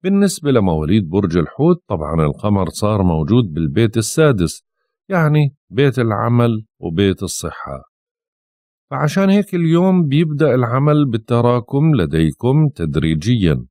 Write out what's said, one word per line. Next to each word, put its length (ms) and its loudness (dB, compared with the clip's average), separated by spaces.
بالنسبة 440 0
لمواليد 580 0
برج 280 0
الحوت، 500 0
طبعًا 380 -2
القمر 440 -2
صار 340 -2
موجود 400 2
بالبيت 440 -2
السادس، 680 0
يعني 460 0
بيت 300 0
العمل 640 0
وبيت 440 -2
الصحة. 600 -10
فعشان 380 0
هيك 260 0
اليوم 520 2
بيبدأ 480 0
العمل 500 2
بالتراكم 880 0
لديكم 800 0
تدريجيًا 960 -2